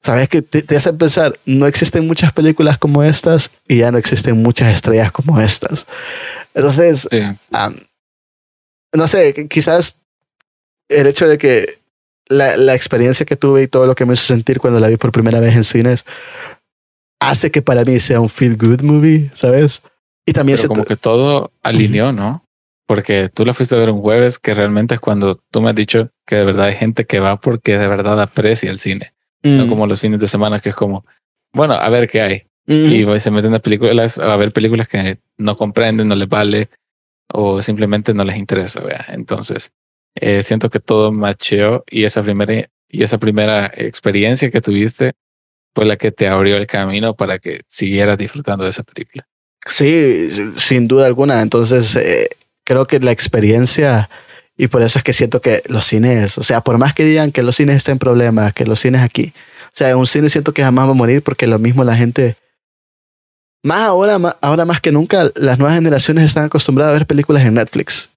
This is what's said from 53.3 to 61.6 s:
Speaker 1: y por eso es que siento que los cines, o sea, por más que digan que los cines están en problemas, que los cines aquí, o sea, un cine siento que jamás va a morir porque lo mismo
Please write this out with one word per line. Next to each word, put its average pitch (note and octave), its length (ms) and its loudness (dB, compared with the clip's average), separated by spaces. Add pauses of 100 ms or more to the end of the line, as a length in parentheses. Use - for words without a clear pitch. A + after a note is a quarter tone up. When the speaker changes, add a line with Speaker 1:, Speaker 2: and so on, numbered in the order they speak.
Speaker 1:
y C3 120 0
por B2 120 0
eso A2+ 160 2
es B2+ 60 -2
que B2 100 -2
siento A#2+ 260 0
que A#2+ 280 0
los A2+ 180 -2
cines, A2+ 540 0
o - 40 -6
sea, A#2 180 0
por A#2+ 180 0
más C#3 160 0
que D#3 100 0
digan D#3 260 2
que C3 120 -2
los B2 140 -2
cines C#3+ 180 2
están C#3 180 0
en C3 60 -2
problemas, A#2 560 0
que A#2+ 100 -2
los A2 140 -2
cines B2+ 240 2
aquí, C#3+ 300 -4 (340)
o - 40 -20
sea, C3 240 0
un B2+ 120 2
cine D3 220 2
siento D3 220 0
que C#3+ 120 -2
jamás C3 240 2
va C3+ 40 2
a C3+ 40 2
morir B2+ 260 2
porque C3 240 -4
lo A2+ 140 2
mismo B2 240 2